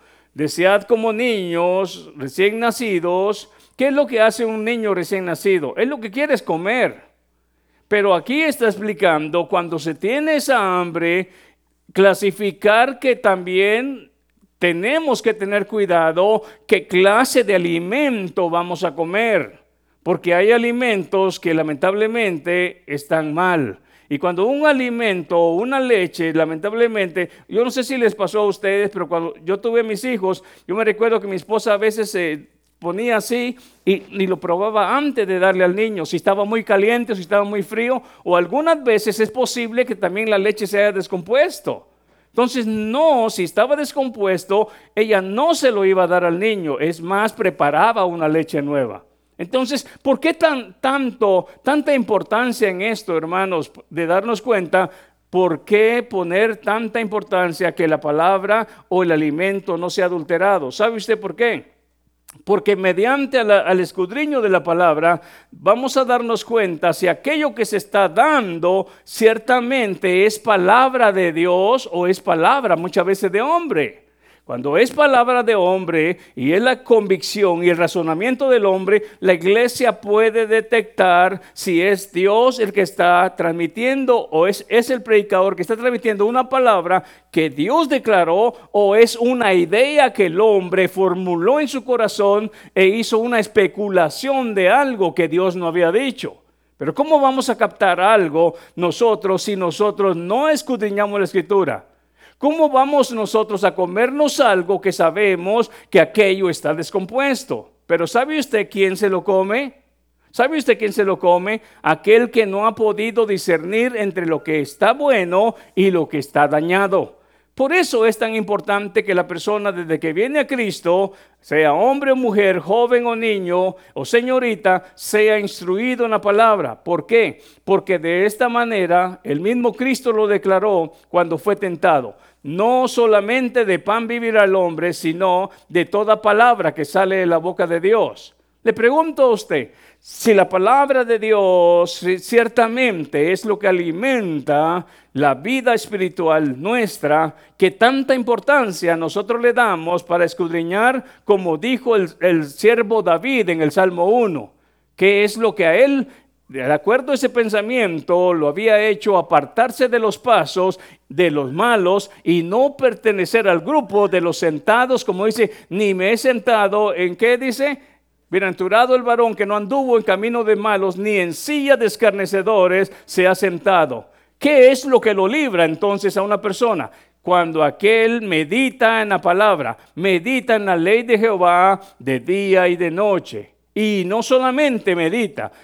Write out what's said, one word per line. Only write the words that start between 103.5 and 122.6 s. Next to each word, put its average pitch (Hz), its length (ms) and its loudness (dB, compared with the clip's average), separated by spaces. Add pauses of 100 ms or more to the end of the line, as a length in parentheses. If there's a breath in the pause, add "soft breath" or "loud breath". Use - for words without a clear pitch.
a 185 100 2
comernos 254 680 0
algo 190 400 2
que 190 100 -2
sabemos 190 800 0 (180 loud breath)
que 185 120 6
aquello 190 480 2
está 151 240 -4
descompuesto? 190 1000 -4 (140)
Pero 170 200 0
¿sabe 269 320 -2
usted 214 320 -2
quién 190 280 0
se 202 100 0
lo 185 160 -2
come? 208 520 -2 (540)
¿Sabe 277 280 -2
usted 247 200 0
quién 214 140 -2
se 202 140 0
lo 190 120 0
come? 185 440 0 (200 soft breath)
Aquel 220 500 2
que 226 140 0
no 202 220 -2
ha 214 80 0
podido 220 500 -2
discernir 196 680 0
entre 190 300 -4
lo 156 180 -2
que 156 160 -2
está 190 320 0
bueno 220 640 0 (180 loud breath)
y 196 160 2
lo 170 200 0
que 156 80 -6
está 143 320 0
dañado. 175 720 -2 (340 soft breath)
Por 269 160 -2
eso 269 340 0
es 220 120 0
tan 220 180 -4
importante 202 680 -2
que 196 100 -2
la 175 100 0
persona 202 460 -4
desde 165 260 -4
que 160 140 -4
viene 254 280 -2
a 277 80 -2
Cristo, 196 640 -2 (260 loud breath)
sea 151 340 2
hombre 269 380 2
o 262 40 2
mujer, 202 440 2
joven 240 460 0